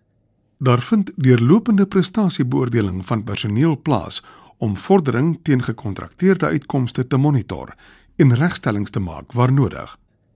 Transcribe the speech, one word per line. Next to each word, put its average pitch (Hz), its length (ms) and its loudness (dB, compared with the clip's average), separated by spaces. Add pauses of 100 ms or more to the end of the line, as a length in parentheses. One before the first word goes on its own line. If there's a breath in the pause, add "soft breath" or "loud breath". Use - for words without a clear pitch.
(580)
Daar 123 240 2
vind 208 340 0
deurlopende 170 680 4
prestasiebeoordeling 127 1200 -2
van 110 180 -4
personeel 113 580 -2
plaas 101 420 -4 (320 loud breath)
om 104 200 -4
vordering 156 680 0
teen 127 200 0
gekontrakteerde 156 840 -2
uitkomste 135 600 -2
te 139 100 -2
monitor 127 580 -2 (420 soft breath)
en 135 180 6
regstellings 117 560 -2
te 110 100 -6
maak 80 320 -10
waar 123 200 2
nodig, - 460 -2 (380)